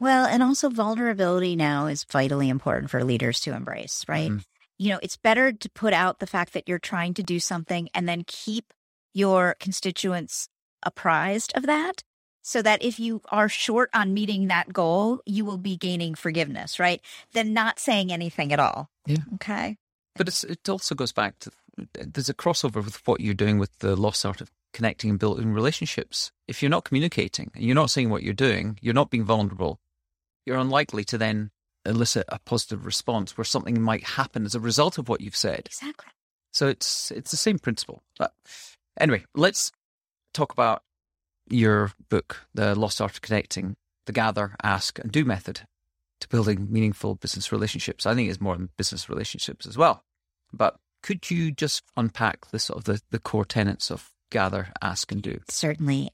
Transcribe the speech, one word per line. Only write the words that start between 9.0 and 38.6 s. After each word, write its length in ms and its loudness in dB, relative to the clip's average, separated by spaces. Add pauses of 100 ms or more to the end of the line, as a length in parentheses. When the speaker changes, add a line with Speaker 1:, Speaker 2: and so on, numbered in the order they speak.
Speaker 1:
your 480 4
constituents 880 -4 (340)
apprised 720 0
of 120 2
that, 360 2 (400)
so 200 -2
that 200 4
if 160 0
you 220 -4 (100)
are 200 4
short 420 2
on 220 2
meeting 340 0
that 240 2
goal, 540 2
you 180 0
will 140 -4
be 180 -4
gaining 380 -2
forgiveness, 640 -4
right? 240 2 (320)
Than 180 0
not 260 2
saying 320 2
anything 440 -2
at 40 2
all. 300 2 (160)
Speaker 2:
Yeah. 140 2 (160)
Speaker 1:
Okay. 420 -6 (400)
Speaker 2:
But 120 0
it's, 160 -4
it 220 -10
also 280 -4
goes 180 -4
back 280 -2
to, 100 -16 (420)
there's 380 -6
a 40 -2
crossover 480 0
with 240 -8
what 140 2
you're 140 0
doing 240 4
with 220 -2
the 140 2
lost 300 0
art 160 -4
of 100 -16 (220)
connecting 380 -2
and 80 2
building 340 0
relationships. 800 -2 (160)
If 140 -6
you're 80 2
not 160 0
communicating 680 -2
and 80 -8
you're 120 2
not 160 4
saying 180 2
what 140 0
you're 100 -2
doing, 480 0
you're 140 0
not 160 4
being 140 0
vulnerable, 540 0 (680)
you're 100 -2
unlikely 480 0
to 140 -4
then 320 0 (340)
elicit 440 2
a 100 -8
positive 480 -4
response 500 -4
where 80 -4
something 380 0
might 220 0
happen 420 -2
as 80 -6
a 60 -4
result 360 2
of 140 -6
what 100 0
you've 160 -8
said. 300 -2
Speaker 1:
Exactly. 440 -14 (440)
Speaker 2:
So 140 2
it's, 420 -2
it's 200 -10
the 60 -2
same 220 2
principle. 440 -6 (160)
But 140 -2 (640)